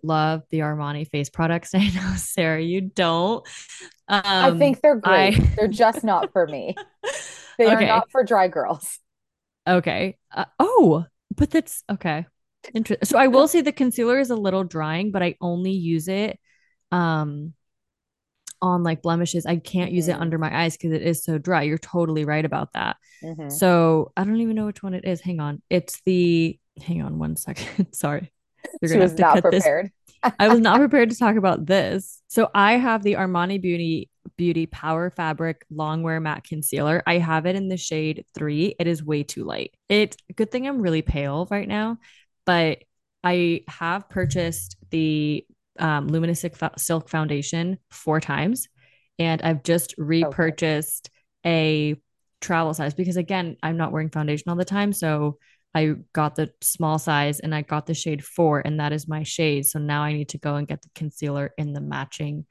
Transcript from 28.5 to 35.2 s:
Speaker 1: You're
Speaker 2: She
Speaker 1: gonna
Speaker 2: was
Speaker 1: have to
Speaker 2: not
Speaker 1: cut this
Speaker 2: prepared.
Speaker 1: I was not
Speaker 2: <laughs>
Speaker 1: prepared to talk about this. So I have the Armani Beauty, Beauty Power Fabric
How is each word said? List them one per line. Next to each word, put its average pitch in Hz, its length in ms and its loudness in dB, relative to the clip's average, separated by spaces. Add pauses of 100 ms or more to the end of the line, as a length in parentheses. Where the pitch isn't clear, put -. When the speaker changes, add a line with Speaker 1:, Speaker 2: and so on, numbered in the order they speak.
Speaker 1:
You're 165 100 0
Speaker 2:
She 165 80 6
Speaker 1:
gonna - 20 8
Speaker 2:
was 185 40 8
Speaker 1:
have 170 120 2
to 180 80 4
Speaker 2:
not - 0 -
Speaker 1:
cut 170 260 6
this 185 160 4
Speaker 2:
prepared. 170 260 0 (460)
Speaker 1:
I 208 100 6
was 240 120 8
not 220 180 6
Speaker 2:
<laughs> - 20 6
Speaker 1:
prepared 247 300 4
to 233 60 -4
talk 220 200 2
about 185 300 2
this. 185 600 0
So - 260 2
I 202 200 6
have 240 280 2
the 202 120 2
Armani 185 460 -2
Beauty, 170 500 -2 (260)
Beauty 165 300 0
Power 160 440 -4
Fabric 160 600 -4